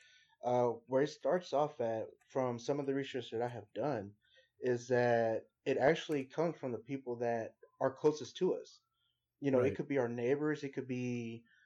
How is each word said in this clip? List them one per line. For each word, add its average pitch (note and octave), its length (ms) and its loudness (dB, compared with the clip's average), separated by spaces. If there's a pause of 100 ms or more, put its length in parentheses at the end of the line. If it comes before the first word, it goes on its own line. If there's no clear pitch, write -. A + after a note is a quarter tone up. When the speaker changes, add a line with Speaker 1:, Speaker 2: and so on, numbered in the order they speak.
(440)
Speaker 1:
Uh, B2 260 4 (180)
where C3 160 4
it D3 60 2
starts F3 420 0
off C#3+ 300 0
at, A2+ 260 -2 (220)
from B2+ 280 0
some C#3+ 220 -2
of C#3 60 -6
the C3+ 80 0
research C3+ 380 -6
that A2+ 100 -4
I A#2+ 80 -2
have A2+ 160 -10 (100)
done, G#2 380 -4 (480)
is B2 260 0
that A#2+ 600 2 (180)
it C3+ 120 2
actually D3 460 2
comes D#3 320 -2
from C3 160 -6
the A2+ 60 -4
people B2 400 -8
that A#2 380 -2 (260)
are C3+ 120 2
closest D3+ 440 0
to F3+ 160 2
us. - 260 -8 (600)
You C#3+ 100 0
know, C3 80 6
Speaker 2:
Right. B2 80 4
Speaker 1:
it - 80 0
could - 120 -6
be C#3 120 0
our A#2+ 100 2
neighbors, C#3+ 540 0
it C#3 100 -8
could B2+ 140 -6
be, A#2+ 560 -4 (220)